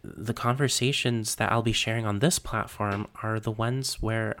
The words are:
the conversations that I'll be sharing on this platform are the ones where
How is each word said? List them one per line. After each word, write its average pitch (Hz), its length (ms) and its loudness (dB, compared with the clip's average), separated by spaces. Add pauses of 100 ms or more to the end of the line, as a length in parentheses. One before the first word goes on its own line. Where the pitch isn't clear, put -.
the - 300 -4
conversations 123 1040 0
that 110 180 2
I'll 113 100 4
be 113 100 2
sharing 113 340 0
on 101 140 0
this 156 180 4
platform 104 720 -2 (140)
are 110 160 0
the 110 120 -2
ones 120 500 -2
where 110 400 0